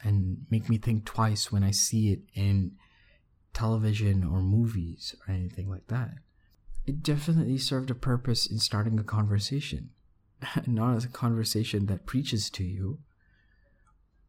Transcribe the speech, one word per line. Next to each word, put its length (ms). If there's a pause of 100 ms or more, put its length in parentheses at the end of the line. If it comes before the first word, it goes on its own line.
and 460
make 200
me 80
think 280
twice 440
when 140
I 80
see 400
it 120 (100)
in 400 (800)
television 720
or 160
movies 760 (100)
or 80
anything 360
like 180
that. 280 (680)
It 160
definitely 560
served 320
a 60
purpose 500
in 140
starting 400
a 40
conversation. 880 (380)
<laughs> 380
Not 300
as 80
a 40
conversation 760
that 200
preaches 460
to 140
you, 340 (1300)